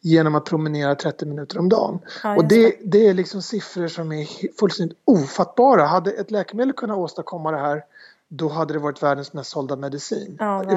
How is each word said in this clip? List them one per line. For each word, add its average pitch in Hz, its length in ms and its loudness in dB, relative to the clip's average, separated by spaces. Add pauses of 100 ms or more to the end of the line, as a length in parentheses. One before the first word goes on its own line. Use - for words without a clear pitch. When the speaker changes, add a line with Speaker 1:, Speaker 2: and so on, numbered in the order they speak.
Speaker 1:
genom 160 340 4
att 151 100 0
promenera 151 500 -2
trettio 147 320 -6
minuter 147 320 -10
om 175 100 2
dagen. 185 300 2 (240)
Speaker 2:
Ja, 208 140 -2
Speaker 1:
Och 175 60 4
Speaker 2:
just 156 80 2
Speaker 1:
det, 226 120 8
Speaker 2:
det. 226 220 6
Speaker 1:
det 208 240 6
är 190 60 4
liksom 185 280 -4
siffror 180 460 -6
som 160 240 -8
är 151 120 -6
he-, - 240 -10 (120)
fullständigt 180 440 0
ofattbara. 196 800 4
Hade 175 260 0
ett 208 180 -8
läkemedel 214 420 -2
kunnat 214 260 -6
åstadkomma 165 520 -6
det 156 80 -2
här, 147 240 -2 (500)
då 156 160 -4
hade 151 240 -4
det 156 60 -2
varit 147 240 -6
världens 143 300 -2
mest 143 180 -12
sålda 139 260 -6
medicin. 139 640 -8
Speaker 2:
Ja, 202 240 -2 (140)